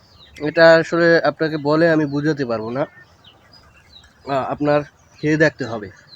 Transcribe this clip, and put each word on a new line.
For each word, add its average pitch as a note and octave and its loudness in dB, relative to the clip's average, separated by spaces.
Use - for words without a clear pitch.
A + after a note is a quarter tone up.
এটা D#3+ 2
আসলে E3 2
আপনাকে D#3 -4
বলে D3+ 0
আমি D#3 2
বুঝাতে D3 -4
পারবো A2+ -6
না। B2+ -6
আহ, - -12
আপনার D3 0
খেয়ে D3+ -2
দেখতে D3+ 0
হবে A2 -12